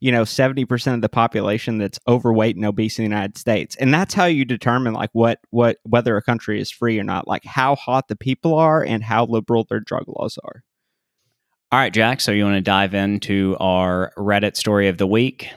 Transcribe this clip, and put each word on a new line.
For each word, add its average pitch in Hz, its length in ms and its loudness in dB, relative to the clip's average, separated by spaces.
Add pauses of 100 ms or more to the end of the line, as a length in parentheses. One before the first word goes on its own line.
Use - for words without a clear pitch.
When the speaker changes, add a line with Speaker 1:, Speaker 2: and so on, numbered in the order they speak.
Speaker 1:
you 131 100 2
know, 117 140 4
seventy 131 400 0
percent 123 300 -2
of 117 80 -2
the 107 80 -2
population 110 680 0
that's 101 220 -4 (100)
overweight 113 480 2
and 104 80 -4
obese 107 340 -2
in 113 60 -2
the 107 60 -2
United 104 260 -4
States? 104 400 -4
And 131 160 2
that's 175 220 0
how 196 100 2
you 151 220 0
determine, 120 480 -2
like, 107 180 -6
what, 113 280 2 (100)
what, 117 320 2
whether 113 340 2
a 107 60 0
country 110 400 -2
is - 80 -8
free 117 280 -2
or 101 60 -4
not, 92 240 -4
like, - 160 -4
how 135 300 0
hot 131 340 -2
the 107 80 -6
people 135 380 -2
are 160 280 4
and 110 220 -4
how 113 220 0
liberal 113 420 0
their 110 120 -4
drug - 260 -6
laws - 380 -8
are. - 200 -16 (1080)
Speaker 2:
All 123 80 4
right, 120 140 2
Jack, 113 300 2
so 110 100 0
you 104 120 2
wanna 101 180 2
dive 98 320 2
into 98 640 0
our 92 560 0
Reddit 101 400 0
story 101 320 2
of 90 80 0
the 98 100 0
week? 113 500 0